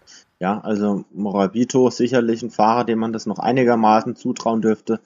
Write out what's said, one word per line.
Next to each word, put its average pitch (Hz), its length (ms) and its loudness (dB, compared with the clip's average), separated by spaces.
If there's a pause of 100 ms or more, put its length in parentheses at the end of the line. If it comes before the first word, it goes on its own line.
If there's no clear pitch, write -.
(380)
Ja, 98 220 -2
also 104 540 -2
Morabito 101 720 0
ist 113 100 -2
sicherlich 117 460 0
ein 113 80 -10
Fahrer, 113 320 2
dem 113 160 -2
man 113 140 -4
das 110 120 -10
noch 101 140 -6
einigermaßen 113 800 2
zutrauen 117 440 -4
dürfte, 110 440 -2